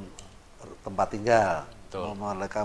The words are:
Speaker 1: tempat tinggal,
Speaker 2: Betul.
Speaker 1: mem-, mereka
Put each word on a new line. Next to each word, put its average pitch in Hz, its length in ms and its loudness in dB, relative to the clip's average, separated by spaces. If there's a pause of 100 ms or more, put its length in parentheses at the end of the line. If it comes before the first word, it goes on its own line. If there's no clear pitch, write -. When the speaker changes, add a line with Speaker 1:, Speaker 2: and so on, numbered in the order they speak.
(800)
Speaker 1:
tempat 98 320 0
tinggal, 101 520 4 (240)
Speaker 2:
Betul. 90 240 -4
Speaker 1:
mem-, 101 240 -4
mereka 98 260 -2